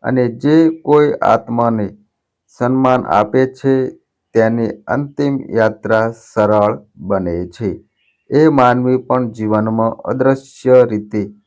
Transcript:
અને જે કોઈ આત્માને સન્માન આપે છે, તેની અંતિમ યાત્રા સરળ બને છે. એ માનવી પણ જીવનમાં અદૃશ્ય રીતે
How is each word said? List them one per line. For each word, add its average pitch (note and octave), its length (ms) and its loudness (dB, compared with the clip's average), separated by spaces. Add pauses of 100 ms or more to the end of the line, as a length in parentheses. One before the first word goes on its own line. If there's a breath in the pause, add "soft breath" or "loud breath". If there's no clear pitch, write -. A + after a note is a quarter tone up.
અને B2 240 0
જે D3+ 420 2
કોઈ D3 420 2
આત્માને A2+ 840 -2 (600)
સન્માન B2+ 460 0
આપે C3 420 0
છે, C3 440 -2 (440)
તેની A2+ 340 0 (200)
અંતિમ C#3+ 520 -4 (100)
યાત્રા A2 640 0
સરળ G#2+ 680 0 (160)
બને F2+ 520 -6
છે. F2+ 360 -8 (460)
એ D3+ 180 2
માનવી B2+ 500 2
પણ B2+ 340 -4
જીવનમાં A2 600 -2
અદૃશ્ય B2+ 960 0
રીતે G#2 440 -6 (140)